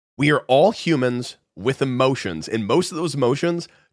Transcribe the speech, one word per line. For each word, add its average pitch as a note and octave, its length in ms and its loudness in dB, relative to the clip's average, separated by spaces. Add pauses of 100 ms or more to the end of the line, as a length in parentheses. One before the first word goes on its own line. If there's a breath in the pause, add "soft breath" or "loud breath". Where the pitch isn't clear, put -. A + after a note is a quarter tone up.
(180)
We D3 140 2
are D3 160 4
all D3+ 240 6
humans B2+ 680 -2 (180)
with C3 280 -4
emotions, B2 640 -2
and A2+ 180 -4
most D3+ 260 0
of E3+ 60 -10
those D#3 160 -4
emotions C#3+ 540 -2 (260 soft breath)